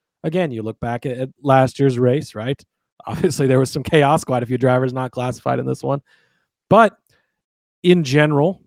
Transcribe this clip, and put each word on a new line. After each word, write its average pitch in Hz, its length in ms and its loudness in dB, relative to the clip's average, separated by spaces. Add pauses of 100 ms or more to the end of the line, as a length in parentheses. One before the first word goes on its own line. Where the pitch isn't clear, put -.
(240)
Again, 165 280 -4
you 113 100 -8
look 110 180 -10
back 120 260 -8
at, 127 120 -8
at 131 120 -8 (120)
last 131 380 2
year's 135 180 2
race, 123 380 0
right? 117 260 -8 (460)
Obviously, 143 400 -2
there 131 120 4
was 131 120 0
some 147 100 -8
chaos, 147 420 2
quite 123 200 -2
a - 20 -6
few 123 120 -4
drivers 127 360 0
not 131 180 -8
classified 127 460 -6
in 127 80 -6
this 131 160 -6
one. 139 200 -4 (680)
But 214 280 4 (840)
in 180 220 4
general, 151 640 2